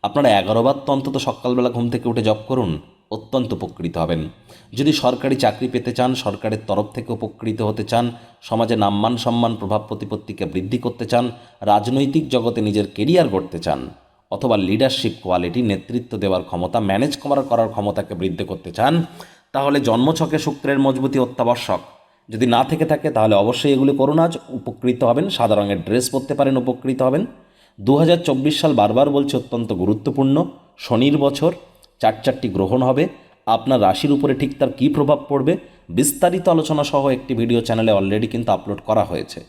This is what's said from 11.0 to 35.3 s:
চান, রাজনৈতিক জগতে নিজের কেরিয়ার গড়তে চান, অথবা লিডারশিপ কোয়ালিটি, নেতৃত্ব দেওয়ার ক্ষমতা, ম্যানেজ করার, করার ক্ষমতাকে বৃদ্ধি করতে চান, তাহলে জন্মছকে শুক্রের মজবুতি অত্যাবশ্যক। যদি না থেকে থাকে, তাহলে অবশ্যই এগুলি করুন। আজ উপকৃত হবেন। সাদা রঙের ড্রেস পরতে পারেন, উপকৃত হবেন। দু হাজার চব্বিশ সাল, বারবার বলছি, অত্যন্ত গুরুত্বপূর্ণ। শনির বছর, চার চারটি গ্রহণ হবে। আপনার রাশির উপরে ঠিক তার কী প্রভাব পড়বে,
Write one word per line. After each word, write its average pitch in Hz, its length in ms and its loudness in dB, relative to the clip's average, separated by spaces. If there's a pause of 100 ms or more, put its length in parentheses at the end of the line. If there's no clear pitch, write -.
চান, 120 240 0 (300)
রাজনৈতিক 131 680 2
জগতে 117 320 0
নিজের 104 260 0
কেরিয়ার 147 420 2
গড়তে 92 300 -4
চান, 71 320 -4 (400)
অথবা 110 260 0
লিডারশিপ 110 560 0 (100)
কোয়ালিটি, 90 400 -2
নেতৃত্ব 113 560 -4
দেওয়ার 92 240 0
ক্ষমতা, 92 380 -4
ম্যানেজ 110 360 0
করার, 139 280 -2
করার 117 240 0
ক্ষমতাকে 101 460 -4
বৃদ্ধি 90 300 -4
করতে 90 280 -10
চান, 156 320 0 (480)
তাহলে 139 280 0
জন্মছকে 147 580 0
শুক্রের 139 400 -2
মজবুতি 135 400 0
অত্যাবশ্যক। 120 600 0 (480)
যদি 113 180 0
না 120 180 4
থেকে 156 200 0
থাকে, 151 260 0
তাহলে 107 240 4
অবশ্যই 120 380 2
এগুলি 139 240 4
করুন। 143 220 2
আজ 165 200 2 (100)
উপকৃত 123 560 -4
হবেন। 139 260 2
সাদা 107 240 2
রঙের 101 280 0
ড্রেস 120 280 0
পরতে 135 240 -4
পারেন, 139 220 2
উপকৃত 127 460 -2
হবেন। 143 240 2 (540)
দু 123 160 4
হাজার 165 200 6
চব্বিশ 147 440 0
সাল, 156 140 2
বারবার 113 360 4
বলছি, 139 260 0
অত্যন্ত 117 360 -4
গুরুত্বপূর্ণ। 135 720 2 (320)
শনির 139 400 2
বছর, 139 360 0 (460)
চার 110 120 4 (100)
চারটি 131 260 -2
গ্রহণ 95 340 0
হবে। 131 260 2 (380)
আপনার 117 340 2
রাশির 104 320 4
উপরে 139 220 2
ঠিক 135 240 -4
তার 131 140 0
কী 131 160 0
প্রভাব 147 400 2
পড়বে, 139 280 0 (320)